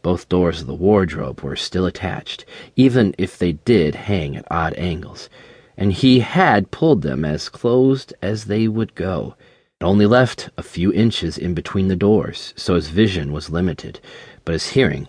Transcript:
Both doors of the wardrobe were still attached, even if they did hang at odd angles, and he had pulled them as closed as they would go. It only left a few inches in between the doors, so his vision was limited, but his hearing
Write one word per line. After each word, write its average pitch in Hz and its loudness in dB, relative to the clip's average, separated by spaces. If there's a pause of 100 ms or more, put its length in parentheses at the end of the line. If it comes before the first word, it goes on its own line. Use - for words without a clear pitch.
Both 87 -2
doors 87 0
of 69 -12
the 69 -8
wardrobe 90 0
were 67 -8
still 92 -4
attached, - -8 (320)
even 123 4
if 92 -4
they 87 0
did 80 2
hang 78 -4
at - -14
odd 82 -2
angles, 82 -8 (480)
and 101 0
he 127 4
had 117 2
pulled 160 2
them 71 -4
as 76 -6
closed 131 0
as 107 -4
they 110 0
would 110 -4
go. 85 -6 (460)
It - -6
only 101 6
left 123 2
a - -10
few 90 -2
inches 95 0
in 87 -4
between 95 -2
the 92 0
doors, 101 0
so - 0
his 78 -2
vision 85 0
was 73 -8
limited, 82 -4 (460)
but 82 -4
his 80 -4
hearing 76 0